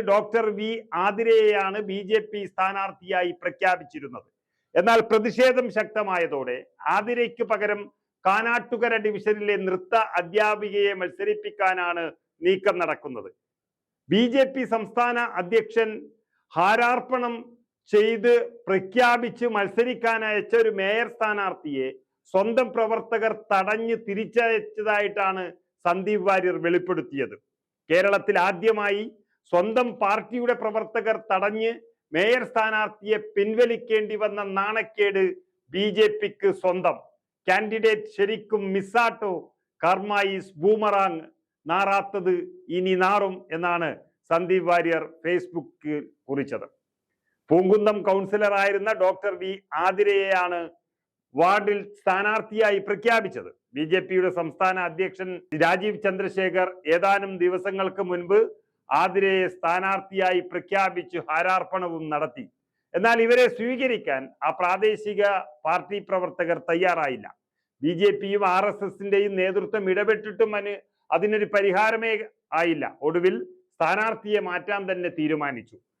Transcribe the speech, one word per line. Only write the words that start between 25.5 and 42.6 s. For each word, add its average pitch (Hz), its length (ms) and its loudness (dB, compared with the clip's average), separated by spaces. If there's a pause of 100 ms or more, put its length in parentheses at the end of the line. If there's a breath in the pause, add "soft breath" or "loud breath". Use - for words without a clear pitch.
സന്ദീപ് 190 420 0
വാര്യർ 185 360 2
വെളിപ്പെടുത്തിയത്. 165 720 0 (540)
കേരളത്തിൽ 196 460 4 (120)
ആദ്യമായി 208 560 0 (460)
സ്വന്തം 220 380 2 (120)
പാർട്ടിയുടെ 226 600 0
പ്രവർത്തകർ 220 540 -2 (140)
തടഞ്ഞ് 214 420 0 (420)
മേയർ 226 360 2
സ്ഥാനാർത്ഥിയെ 214 680 -2 (160)
പിൻവലിക്കേണ്ടി 220 880 0
വന്ന 208 180 -4 (180)
നാണക്കേട് 208 680 0 (500)
ബി 196 100 0 (120)
ജെ 214 100 6 (140)
പിക്ക് 202 300 0 (120)
സ്വന്തം. 180 340 0 (520)
കാൻഡിഡേറ്റ് 214 680 0
ശരിക്കും 208 460 -2 (120)
മിസ്സാട്ടോ, 220 580 0 (520)
കർമ്മ 190 300 2 (200)
ഈസ് - 280 -10
ബൂമറാങ്, 196 600 2 (480)
നാറാത്തത് 196 640 0 (440)